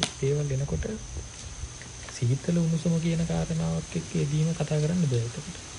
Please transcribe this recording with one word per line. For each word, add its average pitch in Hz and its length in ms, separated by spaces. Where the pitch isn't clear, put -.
දේවල් 143 400
එනකොට 143 340
සීතල 131 460
උණුසුම 165 420
කියන 165 240
කාරණාවක් 165 760
එක්ක 165 180
යෙදීම 156 360
කතා 156 300
කරන්න 170 240
බෑ 123 180
එතකොට. - 360